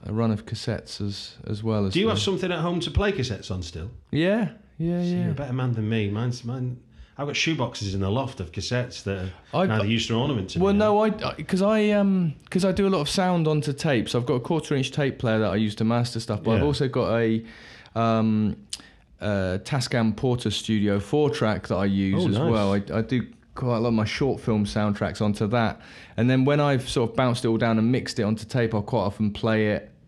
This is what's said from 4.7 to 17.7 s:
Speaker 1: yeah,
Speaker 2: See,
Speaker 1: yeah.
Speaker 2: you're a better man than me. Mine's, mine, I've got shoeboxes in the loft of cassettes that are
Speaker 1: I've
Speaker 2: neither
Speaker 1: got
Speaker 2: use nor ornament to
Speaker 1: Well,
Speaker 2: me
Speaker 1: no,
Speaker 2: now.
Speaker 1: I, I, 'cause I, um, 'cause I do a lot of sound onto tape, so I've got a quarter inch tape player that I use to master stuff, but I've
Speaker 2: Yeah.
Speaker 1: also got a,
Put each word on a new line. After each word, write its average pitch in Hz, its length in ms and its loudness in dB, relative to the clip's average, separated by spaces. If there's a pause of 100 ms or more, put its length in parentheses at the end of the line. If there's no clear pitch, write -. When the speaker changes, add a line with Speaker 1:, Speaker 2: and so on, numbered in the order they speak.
Speaker 1:
yeah, 170 240 -2
Speaker 2:
See, 175 140 0
Speaker 1:
yeah. 175 80 -2
Speaker 2:
you're 170 80 0
a 147 40 -2
better 131 180 -6
man 127 200 0
than 107 160 -2
me. 110 200 0
Mine's, 120 340 -4
mine, 123 360 -6 (380)
I've 143 100 -6
got 143 80 -6
shoeboxes 117 580 -2
in 98 80 0
the 95 100 0
loft 123 280 -2
of 82 120 -6
cassettes 123 520 -4
that 98 140 -2 (360)
are 165 80 2
Speaker 1:
I've 190 80 2
Speaker 2:
neither 107 140 2
Speaker 1:
got 101 60 0
Speaker 2:
use 113 200 0
nor 113 120 0
ornament 120 300 -2
to 170 80 -2
Speaker 1:
Well, 196 140 4
Speaker 2:
me 202 60 4
Speaker 1:
no, 214 140 4 (120)
Speaker 2:
now. 214 100 2 (100)
Speaker 1:
I, - 40 -2
I, - 140 -10
'cause 185 180 0
I, 214 300 4
um, 190 420 2 (160)
'cause 185 160 2
I 190 60 4
do 196 160 2
a - 20 4
lot 185 120 2
of 147 80 -2
sound 180 380 2
onto 151 260 0
tape, 131 360 0
so 127 100 2
I've 120 60 -2
got 123 100 2
a 120 40 2
quarter 151 360 -2
inch 127 160 0
tape 139 280 0
player 110 200 2
that 104 120 2
I 92 40 0
use 107 200 0
to - 80 -2
master 117 360 0
stuff, 107 240 -4
but 113 80 2
I've 113 80 4
Speaker 2:
Yeah. 139 60 4
Speaker 1:
also 143 220 2
got 117 320 0
a, 113 240 2 (520)